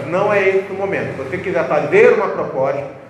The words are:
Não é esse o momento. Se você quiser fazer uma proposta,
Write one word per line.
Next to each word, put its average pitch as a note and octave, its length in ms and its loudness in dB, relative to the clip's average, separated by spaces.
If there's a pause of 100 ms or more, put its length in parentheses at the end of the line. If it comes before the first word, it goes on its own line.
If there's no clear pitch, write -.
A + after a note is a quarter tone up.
Não G3+ 260 0
é G3 140 4
esse F#3+ 240 0
o F#3+ 40 -8
momento. F#3 420 -2
Se C3+ 120 -6
você F3+ 80 -4
quiser E3+ 300 -2
fazer E3 460 4
uma G3 160 0
proposta, C#3+ 540 -2 (260)